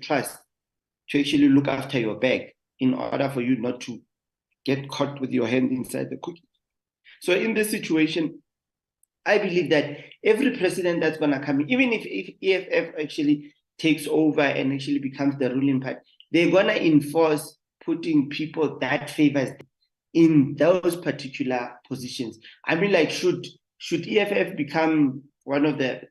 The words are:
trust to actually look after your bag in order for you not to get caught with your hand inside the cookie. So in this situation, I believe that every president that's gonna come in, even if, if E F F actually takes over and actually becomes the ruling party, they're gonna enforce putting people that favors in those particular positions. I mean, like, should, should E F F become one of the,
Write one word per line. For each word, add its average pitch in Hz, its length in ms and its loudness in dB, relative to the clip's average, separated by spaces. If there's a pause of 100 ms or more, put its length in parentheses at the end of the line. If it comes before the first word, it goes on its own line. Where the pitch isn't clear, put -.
trust - 360 -2 (720)
to 143 100 0
actually 143 300 4
look 139 180 6
after 135 320 -2
your 107 160 -2
bag - 360 -2 (280)
in 131 140 2
order 135 360 -2
for 135 120 -4
you 123 160 0
not 123 240 -6
to 117 200 -14 (640)
get 139 240 -4
caught 139 320 -6
with 127 100 -6
your 123 160 0
hand 127 240 2
inside 131 380 -6
the - 80 -10
cookie. - 260 -14 (800)
So 180 120 0
in 220 200 0
this 214 160 0
situation, 160 720 0 (840)
I 202 120 4
believe 175 320 0
that 147 280 2 (260)
every 220 340 2
president 175 440 0
that's 156 160 0
gonna 143 260 0
come 143 180 0
in, 151 80 -4
even 254 240 2
if, 214 120 -4
if 190 360 -10
E 190 120 2
F 180 180 -2
F 165 280 -2
actually 151 540 -2 (240)
takes 151 300 0
over 156 340 2
and 139 320 0
actually 139 260 -4
becomes 139 380 -4
the 127 120 0
ruling 131 320 0
party, 131 180 -8 (320)
they're 170 200 4
gonna 208 220 4
enforce 156 840 2 (260)
putting 156 460 0
people 156 500 -4
that 139 320 -2
favors 143 400 2 (640)
in 160 420 6
those 175 380 4
particular 127 800 -4 (140)
positions. 127 520 -8 (260)
I 143 100 0
mean, 170 160 0
like, 165 200 4
should, 175 340 -2 (320)
should - 300 -6
E 214 120 2
F 202 120 0
F 185 260 0
become 151 640 0 (200)
one 143 220 0
of 151 120 0
the, 123 340 -4